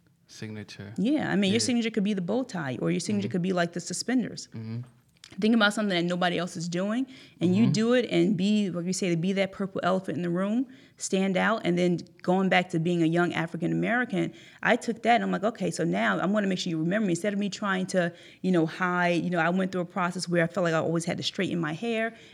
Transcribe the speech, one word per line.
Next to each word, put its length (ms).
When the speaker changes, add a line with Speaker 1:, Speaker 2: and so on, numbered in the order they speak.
Speaker 1:
signature. 720
Speaker 2:
Yeah, 340
I 60
mean, 140
your 100
Speaker 1:
Yeah. 60
Speaker 2:
signature 240
could 140
be 100
the 80
bow 220
tie, 360
or 100
your 100
signature 280
Speaker 1:
Mm-hmm. 40
Speaker 2:
could 100
be, 100
like, 200
the 80
suspenders. 760
Speaker 1:
Mm-hmm. 240
Speaker 2:
Think 140
about 180
something 240
that 80
nobody 320
else 220
is 100
doing, 380
and 160
you 80
Speaker 1:
Mm-hmm. 80
Speaker 2:
do 220
it, 160
and 260
be, 340
like 140
you 80
say, 220
be 200
that 160
purple 320
elephant 360
in 40
the 80
room, 360
stand 400
out. 260
And 140
then 220
going 280
back 200
to 80
being 240
a 40
young 260
African 400
American, 600
I 140
took 260
that 140
and 80
I'm 80
like, 100
"Okay, 280
so 140
now 360
I'm 120
gonna 140
make 120
sure 120
you 80
remember 280
me." 60
Instead 200
of 60
me 100
trying 380
to, 260
you 100
know, 140
hide, 580
you 60
know, 80
I 100
went 240
through 80
a 60
process 420
where 160
I 20
felt 180
like 100
I 40
always 280
had 100
to 60
straighten 360
my 140
hair, 400